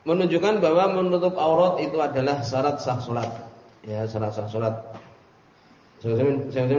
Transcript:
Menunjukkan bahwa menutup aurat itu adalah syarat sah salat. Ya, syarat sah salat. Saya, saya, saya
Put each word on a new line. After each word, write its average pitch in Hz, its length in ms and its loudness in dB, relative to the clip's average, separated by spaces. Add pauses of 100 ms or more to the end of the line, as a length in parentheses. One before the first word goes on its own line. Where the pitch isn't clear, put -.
Menunjukkan 180 560 2
bahwa 185 400 4
menutup 180 400 0
aurat 160 400 4
itu 151 180 -4
adalah 139 460 0
syarat 131 400 0
sah 123 160 -2
salat. 117 320 -4 (560)
Ya, 107 160 -6
syarat 107 320 -4
sah 107 160 -6
salat. 110 240 -2 (1300)
Saya, 113 160 0
saya, 131 480 0
saya 135 120 2